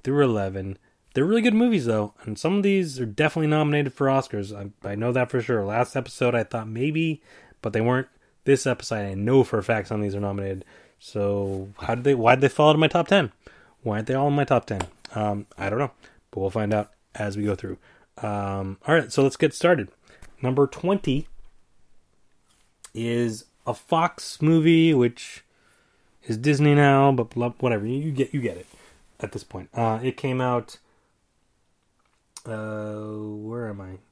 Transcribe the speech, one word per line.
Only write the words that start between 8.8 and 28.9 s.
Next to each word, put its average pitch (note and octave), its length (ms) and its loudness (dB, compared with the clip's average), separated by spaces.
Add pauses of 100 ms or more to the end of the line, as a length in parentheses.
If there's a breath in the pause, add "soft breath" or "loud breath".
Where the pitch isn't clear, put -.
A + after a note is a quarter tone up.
I G2 80 -6
know A#2 300 4
for A2 160 0
a F#2+ 40 -6
fact A2 240 -2
some G#2+ 140 -4
of - 20 -2
these G2+ 120 -4
are G2+ 40 -4
nominated. G2 460 -6 (340 soft breath)
So, G2+ 760 -4
how - 180 -4
did A#2+ 80 -8
they, C#3 120 4
why A#2+ 200 4
did C3 60 -2
they C#3 80 4
fall D3+ 200 4
out D3+ 60 6
of D#3 40 0
my D#3 80 4
top F3 200 0
ten? F3+ 240 2 (500 soft breath)
Why G#2+ 160 -4
aren't G#2+ 100 -6
they C3 60 -2
all C#3 140 0
in C#3+ 60 2
my C#3+ 100 2
top B2+ 220 0
ten? G2 160 -6 (320)
Um, G#2 340 -4 (100)
I G2 120 -4
don't A2 100 -2
know, C#3 120 -2 (400 soft breath)
but G2 100 -6
we'll G2 80 0
find G#2+ 240 -2
out G#2 180 -2 (220)
as G2+ 240 -6
we G#2 60 -4
go G2+ 120 0
through. F#2 220 -12 (400 soft breath)
Um, G2 680 -6
all D#3 100 2
right, C3 160 0
so C3+ 120 2
let's C3+ 140 0
get D3 160 0
started. E3+ 360 0 (520 soft breath)
Number C3 260 2
twenty E3+ 600 -2 (1700)
is A#2 460 -2 (240)
a B2 60 -4
Fox - 680 -2
movie, E3 520 6
which A#2+ 500 0 (800)
is A2 140 -4
Disney D3 360 4
now, C#3 380 6
but B2 200 0
blah, A#2+ 180 -2 (100)
whatever. A2+ 260 0
You, B2 120 -4
you D3+ 140 -4
get, C3+ 220 -2
you D3 60 -2
get A2+ 160 -4
it - 120 -16 (520 soft breath)